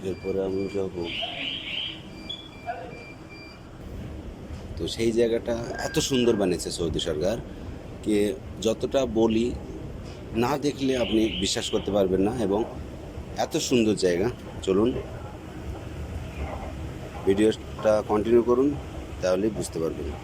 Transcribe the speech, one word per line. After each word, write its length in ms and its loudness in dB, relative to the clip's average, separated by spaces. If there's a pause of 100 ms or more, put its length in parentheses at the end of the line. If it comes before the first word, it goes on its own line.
এরপরে 380 -2
আমি 140 0 (140)
যাব, 200 -2 (3750)
তো 120 -4
সেই 240 2
জায়গাটা 420 2 (320)
এত 120 -2
সুন্দর 380 4
বানিয়েছে 340 2
সৌদি 380 0
সরকার, 280 2 (640)
কে 160 4 (420)
যতটা 400 2 (200)
বলি, 260 6 (960)
না 160 2
দেখলে 340 0 (120)
আপনি 160 4 (200)
বিশ্বাস 300 0
করতে 260 0
পারবেন 320 6
না, 40 2 (140)
এবং 140 4 (840)
এত 100 -8 (140)
সুন্দর 260 6
জায়গা। 340 4 (340)
চলুন 260 6 (2500)
ভিডিওটা 680 4 (160)
কন্টিনিউ 340 6
করুন, 260 6 (540)
তাহলেই 360 4
বুঝতে 240 -4
পারবেন। 260 -2 (160)